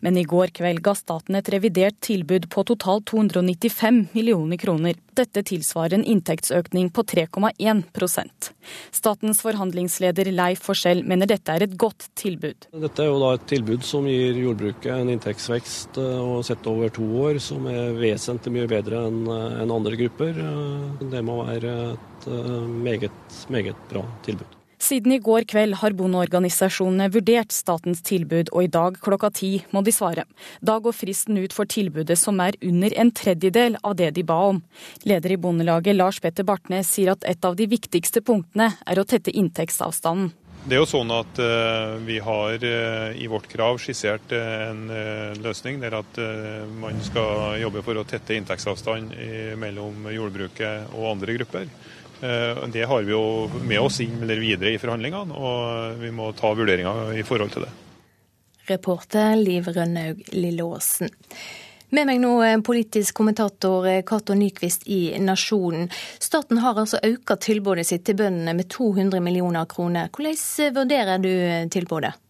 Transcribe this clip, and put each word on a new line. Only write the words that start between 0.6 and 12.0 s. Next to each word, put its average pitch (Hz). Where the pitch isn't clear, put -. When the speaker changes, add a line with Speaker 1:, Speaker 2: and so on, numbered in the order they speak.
Speaker 1:
ga 202
staten 190
et 196
revidert 196
tilbud 180
på 196
totalt 214
to -
hundre 190
og 180
nittifem 220
millioner 180
kroner. 170
Dette 214
tilsvarer 165
en 214
inntektsøkning 175
på 226
tre 165
komma 208
en 208
prosent. -
Statens 214
forhandlingsleder 185
Leif 180
Forsell 180
mener 185
dette 196
er 175
et 185
godt -